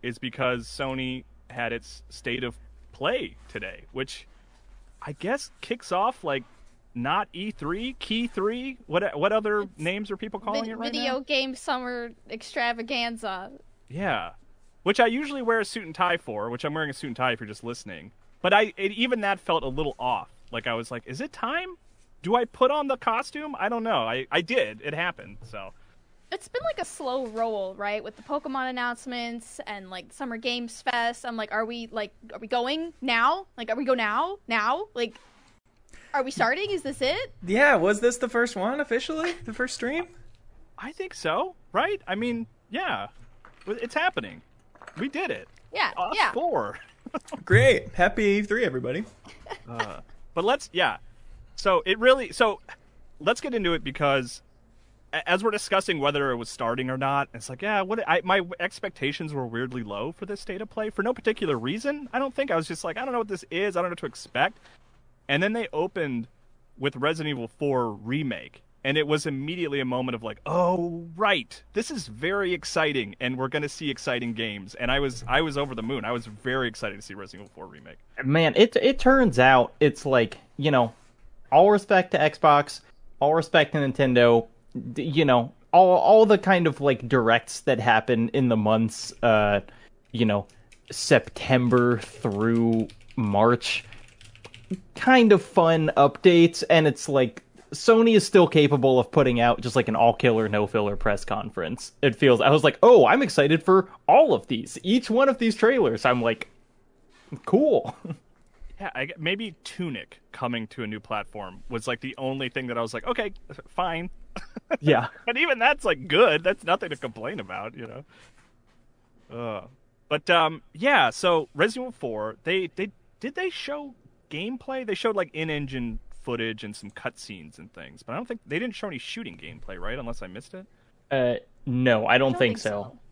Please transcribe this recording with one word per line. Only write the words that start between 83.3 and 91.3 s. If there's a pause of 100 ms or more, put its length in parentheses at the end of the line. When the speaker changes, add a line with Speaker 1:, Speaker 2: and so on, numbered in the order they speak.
Speaker 4:
respect
to
Nintendo, (440)
d-,
you
know, (180)
all,
all
the
kind
of,
like,
directs
that
happen
in
the
months, (100)
uh, (500)
you
know, (460)
September